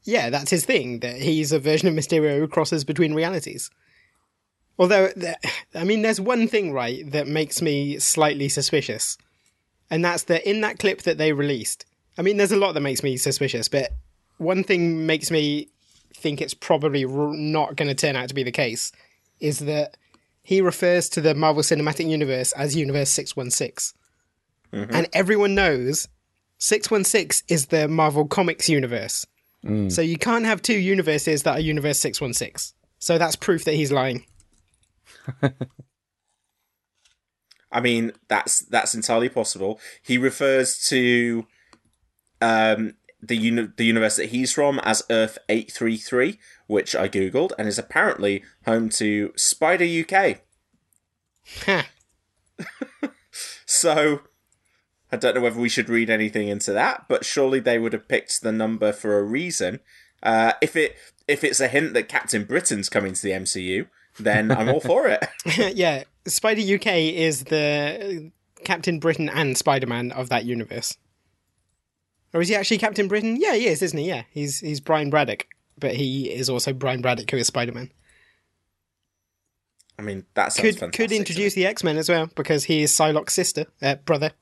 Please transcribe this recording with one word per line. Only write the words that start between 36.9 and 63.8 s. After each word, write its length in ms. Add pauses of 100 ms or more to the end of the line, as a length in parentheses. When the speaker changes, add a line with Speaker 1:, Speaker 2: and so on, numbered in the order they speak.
Speaker 2:
I 100
mean, 320 (140)
that's, 320
that's 360
entirely 340
possible. 500 (220)
He 160
refers 600 (100)
to, 560 (960)
um, 540 (260)
the 140
uni-, 400
the 100
universe 320
that 120
he's 240
from 260
as 300
Earth 280 (120)
eight 220
three 260
three, 420 (280)
which 280
I 140
googled, 480
and 100
is 120
apparently 640 (220)
home 240
to 460
Spider 500
U 200
K. 360 (1200)
Speaker 1:
Huh. 220
Speaker 2:
<laughs> 1200 (580)
So, 540 (880)
I 60
don't 180
know 60
whether 180
we 100
should 200
read 200
anything 380
into 260
that, 360
but 160
surely 340
they 200
would 140
have 140
picked 340
the 100
number 420
for 240
a 60
reason. 560 (440)
Uh, 380
if 140
it, 200 (320)
if 160
it's 160
a 80
hint 280
that 120
Captain 380
Britain's 440
coming 240
to 80
the 120
M 120
C 180
U, 240 (320)